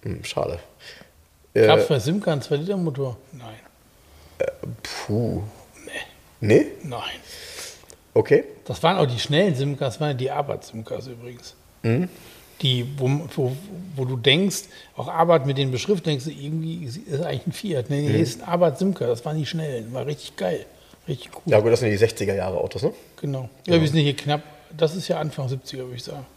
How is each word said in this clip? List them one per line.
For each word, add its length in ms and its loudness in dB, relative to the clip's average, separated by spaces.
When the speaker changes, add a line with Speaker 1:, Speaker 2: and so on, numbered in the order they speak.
Speaker 1:
Hm, 220 -8
schade. 340 -4
Speaker 2:
Gab's 320 8
Speaker 1:
Äh, 60 -4
Speaker 2:
bei 80 4
Simca 340 0
einen 80 0
zwei 160 -2
Liter 220 -2
Motor? 400 -2
Nein. 220 -16
Speaker 1:
Äh, 80 0
puh. 600 -2
Speaker 2:
Nee. 80 -14
Speaker 1:
Nee? 260 6
Speaker 2:
Nein. 260 -8
Speaker 1:
Okay. 300 6
Speaker 2:
Das 180 -8
waren 140 4
auch 100 4
die 140 -2
schnellen 340 4
Simcas, 400 -2
das 60 -10
waren 160 -2
die 140 -2
Abarth-Simcas 760 -6
übrigens. 460 -16
Speaker 1:
Mhm. 260 2
Speaker 2:
Die, 240 0
wo, 140 0
wo, 220 -2
wo 80 -4
du 120 -4
denkst, 480 2
auch 120 -6
Abarth 380 4
mit 120 0
den 140 2
Beschriften, 380 0
denkst 160 -2
du, 40 -6
irgendwie 540 -6
ist 380 -6
eigentlich 240 -4
ein 60 -4
Fiat. 380 -4
Nee, 120 0
nee, 80 0
Speaker 1:
Mhm. 120 4
Speaker 2:
ist 180 -2
ein 80 -12
Abarth 300 4
Simca, 280 0
das 180 0
waren 120 -4
die 100 -2
schnellen, 460 -6
war 140 -4
richtig 300 -8
geil, 280 -2
richtig 260 -8
cool. 80 -16
Speaker 1:
Ja 80 8
gut, 120 4
das 80 4
sind 100 2
die 60 2
sechziger 380 2
Jahre 240 -2
Autos, 240 -4
ne? 100 0
Speaker 2:
Genau. 280 -6
Ja, 80 2
Speaker 1:
Ja. 60 6
Speaker 2:
wir 80 2
sind 120 2
hier 140 2
knapp, 280 -2
das 180 2
ist 140 -8
ja 100 0
Anfang 300 -4
siebziger, 360 -8
würde 120 -12
ich 80 -12
sagen. 200 -10